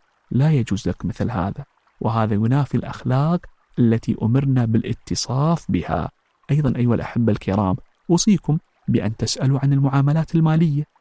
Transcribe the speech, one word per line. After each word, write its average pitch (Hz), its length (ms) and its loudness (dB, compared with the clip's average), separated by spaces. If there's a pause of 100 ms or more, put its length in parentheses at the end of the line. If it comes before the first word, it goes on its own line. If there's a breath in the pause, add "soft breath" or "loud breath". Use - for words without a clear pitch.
(320)
لا 143 200 2
يجوز 113 360 0
لك - 180 -4
مثل 101 260 -4
هذا، 98 340 -4 (360)
وهذا 113 320 0
ينافي 123 420 0
الأخلاق 139 680 -2 (340)
التي 113 420 2
أمرنا 127 440 2
بالاتصاف 135 1080 -2
بها. - 400 -2 (400)
أيضًا 139 240 2
أيها 120 200 2
الأحبة 110 360 0
الكرام، 98 440 0 (340)
أوصيكم 170 480 2 (300)
بأن 113 300 -2
تسألوا 135 460 -2
عن 139 100 2
المعاملات 139 640 0
المالية. 160 480 2 (180)